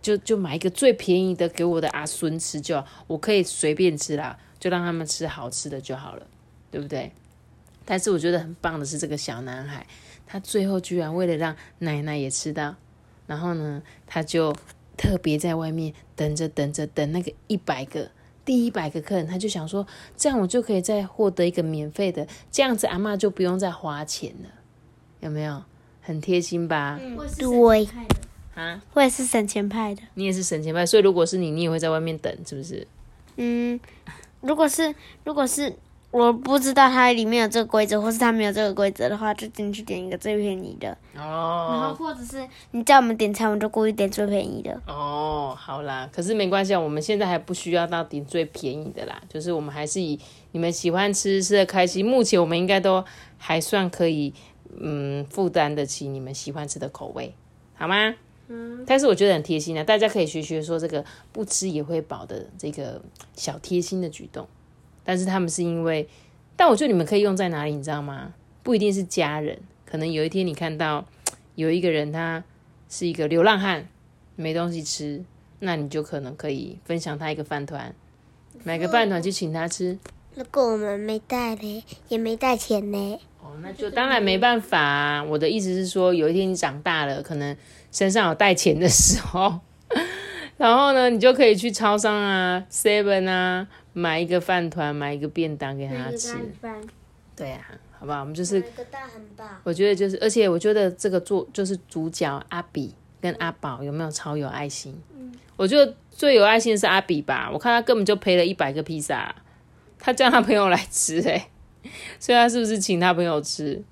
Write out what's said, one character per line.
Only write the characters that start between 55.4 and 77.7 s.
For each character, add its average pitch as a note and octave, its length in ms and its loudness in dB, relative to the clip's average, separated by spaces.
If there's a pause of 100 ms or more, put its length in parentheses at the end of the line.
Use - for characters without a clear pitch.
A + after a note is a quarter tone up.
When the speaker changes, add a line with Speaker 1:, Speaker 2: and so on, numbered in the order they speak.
Speaker 1:
担 D3+ 240 2
得 D3 120 -2
起 C#3+ 220 -8
你 C3+ 120 -8
们 C3 140 -10
喜 - 180 -10
欢 D3 160 -8
吃 - 100 -8
的 B2+ 120 -8
口 - 260 -14
味， B2 180 -10 (420)
好 D#3 120 -6
吗？ G#3+ 280 2 (320)
Speaker 3:
嗯。 A#3 380 -12
Speaker 1:
但 C4 140 4
是 C#4 80 4
我 G3 80 6
觉 G3+ 120 4
得 F#3+ 60 4
很 D3+ 100 0
贴 D#3+ 160 -2
心 D#3+ 180 -6
啊， D3+ 60 -4
大 G#3+ 140 4
家 G#3+ 100 4
可 G#3 140 0
以 D#3+ 40 4
学 D#3 160 -6
学 D#3 200 -4
说 E3 180 -4
这 E3 80 -4
个 D3+ 160 -4 (280)
不 A3 140 -6
吃 F#3+ 240 -2
也 D3+ 120 -2
会 D#3+ 200 -4
饱 - 240 -12
的 - 200 -12 (120)
这 D3+ 140 -8
个 D3 300 -10 (340)
小 C#3 240 -8
贴 F3+ 200 -2
心 F3+ 220 -4
的 E3 80 -4
举 - 220 -16
动。 - 160 -14 (560)
但 F#3 140 0
是 F#3 80 0
他 F#3+ 140 0
们 E3+ 100 0
是 F3 140 -4
因 E3 200 -2
为， D#3+ 240 0 (480)
但 F4 120 6
我 A#3+ 80 8
觉 G3+ 100 0
得 - 60 2
你 F#3 60 4
们 E3 80 2
可 G3+ 120 2
以 G3+ 40 6
用 G3 140 4
在 F#3 140 0
哪 D3+ 160 -4
里， D3+ 100 -2
你 C#3 80 -6
知 D3+ 60 -6
道 D3 120 -4
吗？ C#3 320 -10 (300)
不 B3+ 100 0
一 G#3+ 60 4
定 G3+ 140 2
是 G3 100 -2
家 D3+ 380 -2
人， - 180 -6 (260)
可 - 120 -8
能 D#3+ 120 -2
有 D#3 140 0
一 D#3+ 60 0
天 F#3 180 0
你 D#3+ 60 -4
看 D#3 240 -6
到 D#3 280 -2 (500)
有 D#3+ 140 0
一 F3 120 2
个 E3+ 100 2
人 D3 200 -2
他 E3 320 -6 (440)
是 - 180 -8
一 E3+ 60 0
个 D#3+ 160 -2
流 E3 160 4
浪 G#3 160 6
汉， F#3 280 -2 (480)
没 D#3+ 180 -6
东 E3+ 180 -2
西 E3 100 -6
吃， D3 420 -8 (360)
那 F3+ 160 -2
你 D3 140 -6
就 D3+ 120 -4
可 D3+ 200 -8
能 C3+ 140 -12
可 D3+ 140 -8
以 C3+ 360 -8
分 E3+ 120 -4
享 D3+ 220 -6
他 D#3 100 -6
一 D3+ 60 -4
个 D3+ 80 -8
饭 C#3+ 220 -6
团， C3+ 280 -12 (720)